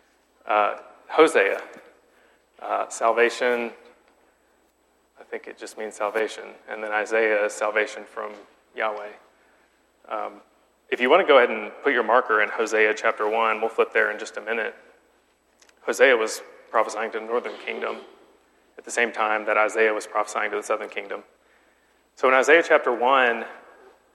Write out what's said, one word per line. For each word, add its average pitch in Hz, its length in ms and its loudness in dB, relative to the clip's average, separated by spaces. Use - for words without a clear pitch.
Uh, 104 300 2
Hosea. 107 520 4
Uh, 104 260 -4
salvation, 117 840 0
I - 40 -20
think - 220 -12
it - 120 -18
just - 180 -16
means 107 180 -10
salvation. 104 500 -4
And 110 120 -10
then 107 100 -6
Isaiah 107 520 2
is 104 80 -2
salvation 107 520 -2
from 107 280 -12
Yahweh. 107 340 -6
Um, 104 240 -8
if 120 140 -4
you 127 80 4
want 175 100 6
to 156 80 0
go 143 80 8
ahead 120 140 6
and 107 200 -6
put 143 100 0
your 120 120 0
marker 110 380 2
in 104 60 0
Hosea 107 460 2
chapter 110 340 -2
one, 110 320 0
we'll 113 80 -2
flip - 240 -2
there 110 180 2
in 107 80 -8
just 104 200 -12
a - 20 -12
minute. 107 340 -6
Hosea 123 340 4
was 110 260 -2
prophesying 110 440 -2
to 113 80 -8
the 110 40 -12
northern 110 400 -4
kingdom 110 340 -8
at - 80 -20
the 120 60 -16
same 117 220 0
time 107 340 -2
that 107 100 0
Isaiah 107 360 2
was 104 120 -6
prophesying 107 460 -4
to 107 60 -6
the 104 60 -6
southern 107 260 -6
kingdom. 101 340 -12
So - 100 0
in 131 80 6
Isaiah 143 320 6
chapter 143 260 2
one, 120 520 2